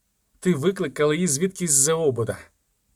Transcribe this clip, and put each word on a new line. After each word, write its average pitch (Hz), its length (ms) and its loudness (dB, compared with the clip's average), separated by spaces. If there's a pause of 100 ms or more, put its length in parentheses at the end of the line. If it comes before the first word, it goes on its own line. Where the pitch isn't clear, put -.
(400)
«Ти 180 140 0
викликала 151 600 0
її 180 140 0
звідкись 170 440 -2
з-за 156 220 4
обода». 117 440 0 (580)